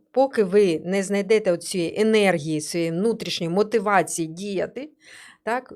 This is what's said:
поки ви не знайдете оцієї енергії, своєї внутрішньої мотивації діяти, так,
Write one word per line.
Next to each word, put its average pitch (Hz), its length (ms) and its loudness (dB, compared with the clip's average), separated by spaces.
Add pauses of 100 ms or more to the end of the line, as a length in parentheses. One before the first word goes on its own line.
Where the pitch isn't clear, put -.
(120)
поки 269 320 2
ви 185 420 4
не 190 180 -2
знайдете 202 480 0
оцієї 170 500 -4
енергії, 180 600 2
своєї 165 300 -2
внутрішньої 175 600 -2
мотивації 202 760 0
діяти, 196 600 -6 (540)
так, 247 320 -6